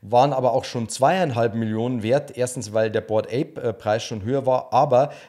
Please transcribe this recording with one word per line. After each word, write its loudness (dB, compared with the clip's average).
waren 4
aber 0
auch 0
schon -6
zweieinhalb 0
Millionen -2
wert. -2
Erstens, -4
weil 2
der 0
Bored -2
Ape, -6
äh, -2
Preis -2
schon -8
höher -2
war, 0
aber 4